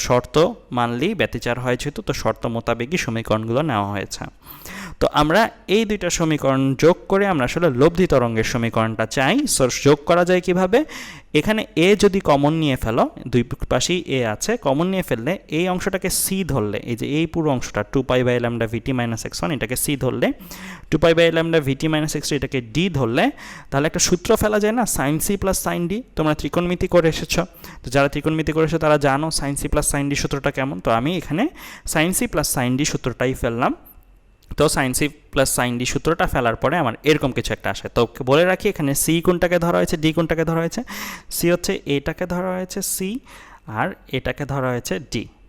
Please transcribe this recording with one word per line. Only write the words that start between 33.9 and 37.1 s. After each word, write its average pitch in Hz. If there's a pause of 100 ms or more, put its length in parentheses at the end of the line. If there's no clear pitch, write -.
তো 147 (120)
sin 135
C - (320)
plus 135
sin 123
D 123 (100)
সূত্রটা 160
ফেলার 117
পরে 135
আমার 117 (160)